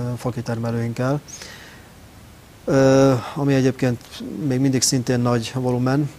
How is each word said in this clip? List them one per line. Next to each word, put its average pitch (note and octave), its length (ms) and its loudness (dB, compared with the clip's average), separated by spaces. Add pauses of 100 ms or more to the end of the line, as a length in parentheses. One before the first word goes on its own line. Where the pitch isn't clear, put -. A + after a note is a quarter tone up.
(180)
fakitermelőinkkel. A#2 1040 -4 (1400)
Ö, C3+ 480 6 (220)
ami C#3+ 180 0
egyébként B2+ 480 2 (460)
még B2+ 120 0
mindig C3+ 220 2
szintén B2 380 0
nagy A#2+ 360 0
volumen. B2+ 640 0